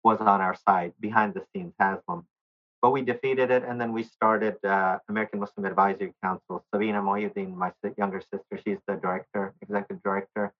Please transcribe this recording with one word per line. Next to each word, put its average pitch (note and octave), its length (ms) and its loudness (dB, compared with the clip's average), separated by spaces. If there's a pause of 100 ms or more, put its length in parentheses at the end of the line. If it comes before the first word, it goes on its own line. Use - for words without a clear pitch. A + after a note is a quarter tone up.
was G#2+ 160 6
on G2+ 180 6
our F#2 160 0
side, F2+ 460 2
behind G#2+ 320 0
the F#2+ 180 -8
scenes, F2 260 -10
Haslam. F#2 480 -2 (560)
But B2 100 6
we C3+ 100 2
defeated B2+ 500 0
it, B2+ 120 4
and A#2+ 160 -6
then A#2 120 -2
we A2+ 120 -2
started, A2 600 0
uh, F#2+ 360 2 (100)
American G#2 320 -2
Muslim G2+ 240 -6
Advisory F#2+ 480 2 (100)
Council. F#2 500 -6
Sabina A2 280 0
Mohyuddin, G3 540 -2
my F3+ 160 -4 (120)
si-, G2 140 -6
younger F#2+ 240 -2
sister, - 420 -10
she's G2 240 -2
the G2 80 -2
director, F#2+ 680 -6
executive G2 420 -6
director G2+ 560 -2